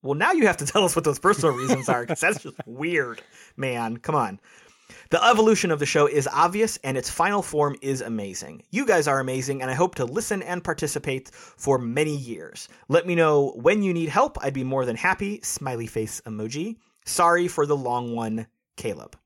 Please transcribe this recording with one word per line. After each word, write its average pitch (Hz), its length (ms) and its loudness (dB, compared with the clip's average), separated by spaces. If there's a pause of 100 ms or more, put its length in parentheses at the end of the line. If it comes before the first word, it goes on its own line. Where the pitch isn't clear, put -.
Well, 139 120 -2
now 220 180 2
you 311 140 4
have 185 120 4
to 143 80 -4
tell 202 180 2
us 180 120 2
what 156 80 0
those 143 140 2
personal 175 360 4
reasons 131 340 0
are, 123 180 2
'cause - 140 -4
that's - 220 0
just 135 140 -14 (100)
weird, 131 560 -2 (340)
man. 120 420 -4
Come 156 160 -4
on. 107 260 0 (720)
The 170 140 2
evolution 220 480 6
of 147 80 -2
the 143 60 0
show 147 200 4
is 139 220 2
obvious, 185 560 2
and 135 120 -2
its 127 140 -6
final 196 320 0
form 147 400 0
is 135 180 -2
amazing. 101 720 -8
You 247 160 -4
guys 170 220 4
are 135 100 2
amazing, 131 420 -4
and 131 80 -6
I 127 60 -2
hope 180 220 0
to 139 80 0
listen 185 380 -4
and 175 200 -6
participate 143 680 -6
for - 440 -2
many 135 400 -2
years. 113 520 -12 (200)
Let 170 160 2
me 180 120 -2
know 151 400 4
when 175 260 2
you 190 100 0
need 165 160 -2
help. 208 320 0
I'd 139 140 -4
be 135 80 -4
more 131 220 -2
than 120 100 -2
happy. 196 480 -2
Smiley 120 460 -6
face 110 360 -6
emoji. 120 520 -8 (280)
Sorry 175 440 2
for 156 180 0
the 147 100 2
long 123 380 -4
one, 113 320 -4 (300)
Caleb. 82 500 -8